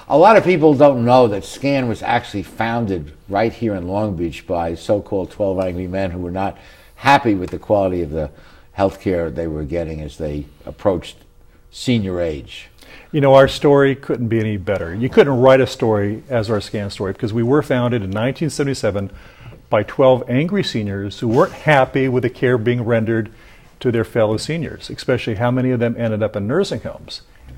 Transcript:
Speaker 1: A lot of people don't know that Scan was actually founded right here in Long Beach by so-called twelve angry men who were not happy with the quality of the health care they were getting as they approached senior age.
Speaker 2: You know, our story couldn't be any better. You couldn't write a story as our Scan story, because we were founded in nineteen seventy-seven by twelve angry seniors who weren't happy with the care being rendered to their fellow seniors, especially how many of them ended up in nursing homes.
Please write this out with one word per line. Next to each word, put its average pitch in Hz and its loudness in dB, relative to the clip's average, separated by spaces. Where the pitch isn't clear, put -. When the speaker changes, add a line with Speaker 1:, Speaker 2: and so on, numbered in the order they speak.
Speaker 1:
A - 2
lot 185 8
of 151 2
people 160 4
don't 135 4
know 123 6
that 101 -6
Scan 135 -4
was 107 -4
actually 117 -4
founded 101 -4
right 107 0
here 107 -4
in 87 -8
Long 101 -2
Beach 82 -8
by 85 -4
so-called 95 -4
twelve 95 -2
angry 92 -4
men 92 -4
who 87 -8
were 87 -8
not 95 -6
happy 117 2
with 92 -6
the 90 -8
quality 95 0
of 82 -4
the 76 -6
health 98 -2
care 87 -2
they 82 -6
were 76 -6
getting 80 -6
as 76 -12
they 73 -8
approached - -4
senior 95 -2
age. 76 -8
Speaker 2:
You 156 0
know, 139 6
our 135 8
story 139 4
couldn't 123 -4
be 113 0
any 107 -2
better. 90 -4
You 117 -4
couldn't 143 4
write 131 8
a 127 2
story 107 0
as 113 -2
our 104 0
Scan 104 -6
story, 95 -6
because 104 -6
we 117 0
were 139 2
founded 123 0
in 95 -6
nineteen 120 -4
seventy-seven 113 -4
by 127 2
twelve 131 2
angry 175 0
seniors 101 -6
who 123 -2
weren't 127 2
happy 135 2
with 123 0
the 123 0
care 127 0
being 120 0
rendered 113 0
to 127 0
their 113 2
fellow 110 0
seniors, - -8
especially 120 -4
how 120 0
many 127 0
of 120 0
them 117 0
ended 110 -2
up 107 -2
in 101 -4
nursing 156 -2
homes. - -16